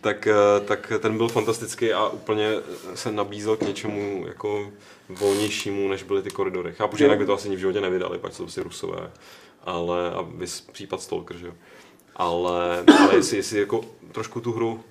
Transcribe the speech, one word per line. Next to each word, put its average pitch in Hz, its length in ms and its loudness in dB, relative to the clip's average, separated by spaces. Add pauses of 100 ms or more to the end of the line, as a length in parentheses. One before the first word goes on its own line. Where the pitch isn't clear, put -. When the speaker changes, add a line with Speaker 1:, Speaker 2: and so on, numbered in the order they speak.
Speaker 1:
tak, 104 260 0
eh, 110 60 6 (320)
tak 104 340 -2
ten 110 180 0
byl 113 100 2
fantastický 110 680 -2
a 101 140 2
úplně 107 480 -2 (400)
se - 160 -6
nabízel 104 460 -2
k 110 40 -4
něčemu 101 680 -4
jako 104 440 -6 (380)
volnějšímu, 101 760 0
než 95 160 -2
byly 98 180 0
ty 101 80 -6
koridory. 92 440 -4
Chápu, 107 240 -2
že 143 60 6
Speaker 2:
Jo. - 40 8
Speaker 1:
jinak 104 120 6
by 101 60 2
to 101 80 2
asi 98 220 -4
v 90 40 -6
životě 95 220 0
nevydali, 90 360 -2
pak 90 160 -8
jsou 90 140 -10
si 92 140 -8
Rusové. 87 500 -8 (520)
Ale, 87 480 -2
a 87 100 -4 (160)
vys-, 87 340 -10
případ - 300 -8
Stalker, 87 360 -8
že 87 80 -14
jo. 87 60 -12 (640)
Ale, 87 680 0 (160)
ale 95 160 8
jestli, 117 220 2
jestli 104 220 -2
jako 101 220 0 (300)
trošku 110 300 -8
tu 117 100 -4
hru 113 280 -2 (120)